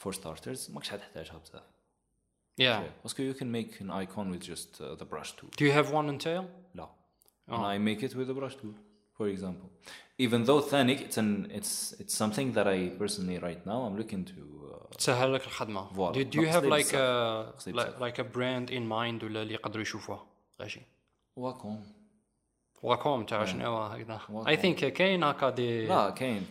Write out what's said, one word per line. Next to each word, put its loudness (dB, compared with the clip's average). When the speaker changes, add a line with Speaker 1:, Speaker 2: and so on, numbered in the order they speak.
Speaker 1:
for -4
starters, -10
ماكش -10
حتحتاجها -12
بزاف. -20
Speaker 2:
Yeah. -2
Speaker 1:
شايف. -8
باسكو -4
you -8
can -6
make -4
an -8
icon -4
with -8
just, -12
uh, -10
the -10
brush -10
tool. -20
Speaker 2:
Do 4
you 8
have 4
one 0
in -6
tail? -2
Speaker 1:
لا. -12
Speaker 2:
Oh. -6
Speaker 1:
And -2
I 2
make 2
it -4
with -2
the -4
brush -6
tool, -12
for 0
example. -6
Even 6
though 10
Thanik, 6
it's -2
an, 4
it's, -4
it's -4
something 2
that 6
I 2
personally -2
right -6
now -2
I'm -4
looking -6
to, -14
uh, -16
Speaker 2:
تسهل 4
لك -2
الخدمة. -6
Speaker 1:
فوالا. 2
Speaker 2:
Do, 0
do -6
you 4
Speaker 1:
ناقص 4
Speaker 2:
have 6
Speaker 1:
لي 4
Speaker 2:
like 4
Speaker 1:
بزاف. 0
Speaker 2:
a, 2
Speaker 1:
ناقص -14
لي -6
Speaker 2:
like, 2
Speaker 1:
بزاف. -4
Speaker 2:
like -6
a -2
brand -2
in -2
mind -2
ولا -4
اللي -4
يقدروا -4
يشوفوها؟ -8
غاشي. -10
Speaker 1:
Wacom. -6
Speaker 2:
Wacom 4
تاع 2
Speaker 1:
Yeah. 0
Speaker 2:
شنو -2
هكذا؟ -6
Speaker 1:
Wacom. -6
Speaker 2:
I 4
think 4
كاين 4
هكا 4
دي 0
Speaker 1:
لا، 4
كاين، -2